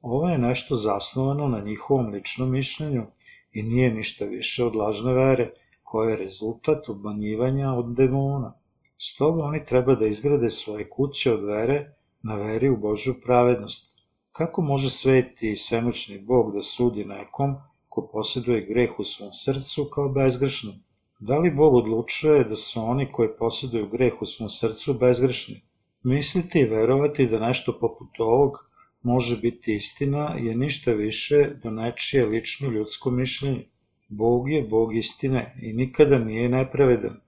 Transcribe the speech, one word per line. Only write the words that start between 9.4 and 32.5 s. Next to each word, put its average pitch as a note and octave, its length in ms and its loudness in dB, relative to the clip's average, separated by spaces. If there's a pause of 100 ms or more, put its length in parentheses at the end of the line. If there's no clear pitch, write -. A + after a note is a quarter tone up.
oni D3+ 220 -6
treba B2+ 300 2
da A2 120 0
izgrade A2 420 0
svoje G#2+ 400 -2
kuće C#3 440 0
od G#2 100 -2
vere A#2 520 -2 (260)
na G#2+ 140 -8
veri A2 340 -2
u B2 80 0
Božju G#2+ 360 0 (120)
pravednost. B2 720 0 (420)
Kako E3 240 -4
može C#3 280 0
sveti B2+ 640 4
i G#2 40 -2
svemoćni A2+ 640 0
Bog A2 340 0
da G2+ 80 -2
sudi G#2+ 440 0
nekom G2+ 500 -6 (340)
ko - 220 -8
posjeduje A2+ 540 0
greh A2+ 340 -2
u G#2 40 -6
svom G2+ 300 -8
srcu C#3 600 -2
kao C#3+ 160 -2
bezgrešnom? B2+ 640 0 (460)
Da A#2 180 -2
li E3+ 140 2
Bog C#3+ 240 6
odlučuje B2 680 4
da G#2+ 120 -4
su - 260 -2
oni B2+ 300 -2
koji A2+ 180 0 (100)
posjeduju A2+ 500 -4
greh A#2 320 0
u G#2+ 40 -6
svom G#2+ 240 -8
srcu - 440 -2
bezgrešni? B2 680 2 (420)
Misliti D3 560 2
i B2+ 80 4
verovati C3 580 2
da A2+ 140 0
nešto A#2 420 -2
poput - 380 -6
ovog C3 380 2 (460)
može B2 380 2
biti A#2 340 -4
istina C#3+ 640 -2
je A2+ 160 -4
ništa C3 360 0
više A2+ 580 4 (140)
do A2+ 80 -6
nečije A#2 540 0
lično A2+ 440 -2